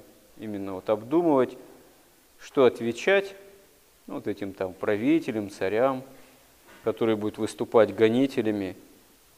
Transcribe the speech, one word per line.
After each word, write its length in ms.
именно 340
вот 160
обдумывать, 680
что 260
отвечать, 720
ну, 80
вот 120
этим 240
там 220
правителям, 800
царям, 500
которые 340
будут 200
выступать 560
гонителями 840